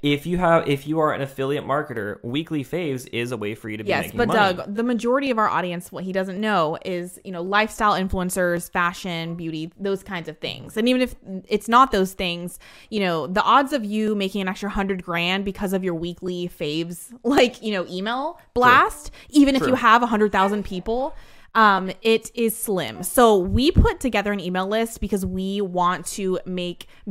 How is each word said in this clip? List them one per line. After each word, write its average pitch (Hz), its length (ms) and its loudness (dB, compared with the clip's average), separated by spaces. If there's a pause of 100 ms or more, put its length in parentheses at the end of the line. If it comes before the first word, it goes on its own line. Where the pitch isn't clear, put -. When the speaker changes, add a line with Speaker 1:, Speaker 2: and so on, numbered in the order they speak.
Speaker 1:
if 143 240 0
you 175 100 -2
have, 170 320 4
if 143 180 -2
you 156 140 -2
are 151 140 2
an 113 80 -4
affiliate 135 420 -4
marketer, 117 580 -4
weekly 147 400 -4
faves 139 500 -6
is 120 200 -4
a 123 40 -6
way 107 180 -4
for 110 160 -12
you 107 80 -8
to 110 40 -8
be 107 60 -8
Speaker 2:
Yes, 170 160 0
Speaker 1:
making - 140 -10
Speaker 2:
but 240 100 2
Speaker 1:
money. 196 280 4
Speaker 2:
Doug, 196 180 -8
the 220 80 -4
majority 247 480 0
of 226 80 0
our 214 100 2
audience, 175 420 -4
what - 140 -10
he 185 80 -6
doesn't 190 260 -2
know 185 460 2
is, 180 400 -8
you 190 80 -12
know, 175 80 -8
lifestyle 208 540 2
influencers, 180 760 0
fashion, 170 680 -4
beauty, 160 440 -8
those 196 220 -2
kinds 180 260 -10
of 156 100 -14
things. - 380 -10
And 220 120 2
even 254 120 4
if 247 140 -2 (340)
it's 208 200 -2
not 254 240 6
those 190 200 2
things, 175 460 -6 (320)
you 208 100 -2
know, 170 260 0
the 185 160 0
odds 269 300 4
of 240 140 -2
you 214 280 0
making 196 280 -2
an 185 60 -2
extra 196 200 -6
hundred 190 340 -2
grand 180 440 -2
because 190 260 -4
of 190 100 0
your 180 120 -2
weekly 175 540 -6
faves, 170 580 -6 (120)
<laughs> - 60 -20
like, 254 380 2
you 220 100 -4
know, 185 160 -2
email 240 500 -6 (140)
blast, 254 600 4 (180)
Speaker 1:
True. 294 120 4
Speaker 2:
even 269 140 6
if 254 60 2
you 262 60 2
Speaker 1:
True. 254 80 4
Speaker 2:
have 240 260 6
a 247 40 0
hundred 214 240 2
thousand 202 340 0
people, 233 500 -4 (400)
um, 196 360 4 (120)
it 226 320 2
is 226 200 0
slim. 165 480 -4
So 220 360 6
we 208 320 2
put 392 280 6
together 208 320 0
an 202 100 -2
email 185 280 -2
list 226 320 -2
because 196 240 -2
we 190 380 -4
want 175 460 0
to 185 360 -2
make 180 420 -6 (240)